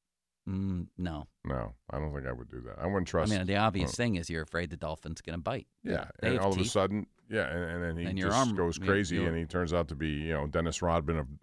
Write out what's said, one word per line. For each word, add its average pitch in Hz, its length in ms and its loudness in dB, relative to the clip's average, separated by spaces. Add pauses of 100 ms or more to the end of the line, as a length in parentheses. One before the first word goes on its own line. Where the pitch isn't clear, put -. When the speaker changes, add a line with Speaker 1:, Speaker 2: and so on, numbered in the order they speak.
(480)
Speaker 1:
Mm, 95 380 -4 (100)
no. 80 300 -6 (180)
Speaker 2:
No, 60 300 -4 (160)
I 62 80 -4
don't 76 160 -4
think 65 140 -6
I 64 40 -4
would 60 160 -10
do 62 120 -12
that. 57 180 -12
I 64 80 -2
wouldn't 95 220 0
Speaker 1:
I - 20 -10
Speaker 2:
trust 107 220 4
Speaker 1:
mean, 92 120 2
the 98 120 2
obvious 98 320 4
Speaker 2:
well - 60 -4
Speaker 1:
thing 120 220 2
is 82 140 -4
you're 80 120 -2
afraid 82 280 -4
the 82 60 -8
dolphin's 78 440 -6
gonna 82 180 -6
bite. 117 280 -4 (160)
Speaker 2:
Yeah, - 240 -2 (140)
Speaker 1:
They 110 80 0
Speaker 2:
and 127 80 2
Speaker 1:
have 98 80 2
Speaker 2:
all 98 80 6
of 92 60 2
a 92 40 4
Speaker 1:
teeth. - 80 0
Speaker 2:
sudden, 98 360 2 (220)
yeah, 104 200 0
and, 85 160 0
and 87 180 -2
then 82 140 0
he 85 80 -2
Speaker 1:
And 92 140 0
your 95 100 2
Speaker 2:
just 110 100 4
Speaker 1:
arm, 120 180 4
Speaker 2:
goes 85 220 2
Speaker 1:
you, 95 60 -6
Speaker 2:
crazy, 95 320 4
Speaker 1:
you 87 100 2
Speaker 2:
and 82 100 0
he 82 100 -2
turns 87 260 0
out 85 160 2
to 78 80 -8
be, 78 140 -2
you 76 220 -2
know, 76 140 0
Dennis 80 340 0
Rodman 85 380 2
of, 69 80 -2 (160)